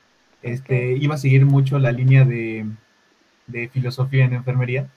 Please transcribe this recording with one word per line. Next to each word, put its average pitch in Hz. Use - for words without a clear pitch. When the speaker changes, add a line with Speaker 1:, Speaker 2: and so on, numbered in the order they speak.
Speaker 1:
Este, 123
Speaker 2:
Ok. 139
Speaker 1:
iba 147
a 143
seguir 135
mucho 139
la 123
línea 131
de, 113
de 120
filosofía 131
en 123
enfermería. 127